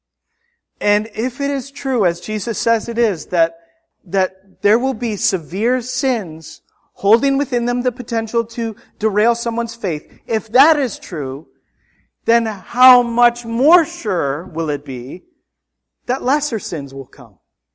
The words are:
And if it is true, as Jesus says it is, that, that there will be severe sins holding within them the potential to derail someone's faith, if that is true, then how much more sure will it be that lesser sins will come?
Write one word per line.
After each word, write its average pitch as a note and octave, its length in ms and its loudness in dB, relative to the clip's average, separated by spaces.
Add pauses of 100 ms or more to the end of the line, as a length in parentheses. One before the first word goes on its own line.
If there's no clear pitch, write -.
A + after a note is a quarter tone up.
(800)
And G#3 340 0
if B3 260 -4
it C#4 100 0
is C#4 200 -4
true, B3 360 0
as E3+ 140 0
Jesus G#3+ 380 -4
says A3+ 300 0
it A#3 100 -4
is, G3+ 280 0
that, E3 320 0 (460)
that F#3 580 -4
there G#3 160 4
will B3+ 160 0
be A3 220 -4
severe G3 640 -2
sins A3 840 -6 (320)
holding A#3 440 2
within A#3+ 280 -2
them A#3+ 160 -2
the B3+ 100 0
potential A#3 520 -4
to A3+ 320 -6 (220)
derail G#3+ 360 2
someone's A#3 400 -4
faith, - 520 -6
if A3+ 260 -4
that D4 240 6
is C4+ 220 -4
true, C#3+ 500 -8 (760)
then A#3 220 2
how B3 560 6
much A#3+ 420 2
more C#4 400 4
sure E3 640 -2
will D#3+ 240 -4
it C#3+ 140 -4
be C3+ 400 -8 (840)
that C4 160 -4
lesser C4 360 -2
sins C#3 360 -8
will C3+ 120 -10
come? A2+ 320 -20 (360)